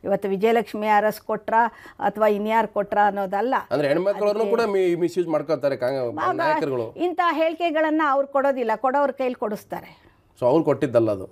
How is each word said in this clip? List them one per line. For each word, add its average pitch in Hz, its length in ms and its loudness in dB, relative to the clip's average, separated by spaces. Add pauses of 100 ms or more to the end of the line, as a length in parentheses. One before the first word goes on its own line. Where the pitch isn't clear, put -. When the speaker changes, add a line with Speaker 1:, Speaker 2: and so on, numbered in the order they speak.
Speaker 1:
ಇವತ್ತು 196 240 -2
ವಿಜಯಲಕ್ಷ್ಮಿ 214 580 0
ಅರಸ್ 214 340 2
ಕೊಟ್ರಾ 220 520 0 (260)
ಅಥವಾ 208 280 0
ಇನ್ಯಾರು 214 420 0
ಕೊಟ್ರಾ 208 380 0
ಅನ್ನೋದಲ್ಲ. 202 480 -2 (160)
Speaker 2:
ಅಂದ್ರೆ 143 180 0
ಹೆಣ್ಮಕ್ಳವ್ರನ್ನೂ 202 560 0
Speaker 1:
ಅದಕ್ಕೆ 202 60 -2
Speaker 2:
ಕೂಡ 226 100 2
ಮಿ-, 190 400 0
ಮಿಸ್‌ಯೂಸ್ 170 280 -2
ಮಾಡ್ಕೊಳ್ತಾರೆ 143 480 -2
ಕಾಂಗ್ರೆಸ್ 127 520 -2
Speaker 1:
ಆಗ 359 80 0
Speaker 2:
ನಾಯಕರುಗಳು. 147 560 -2
Speaker 1:
ಇಂಥ 349 280 -4 (100)
ಹೇಳಿಕೆಗಳನ್ನ 320 800 0
ಅವ್ರು 269 200 0
ಕೊಡೋದಿಲ್ಲ, 269 480 0
ಕೊಡೋರ 277 340 0
ಕೈಲಿ 254 240 -4
ಕೊಡಿಸ್ತಾರೆ. - 760 -10 (280)
Speaker 2:
So 123 60 2
ಅವ್ರು 147 180 4
ಕೊಟ್ಟಿದ್ದಲ್ಲ 120 460 2
ಅದು. 95 220 -4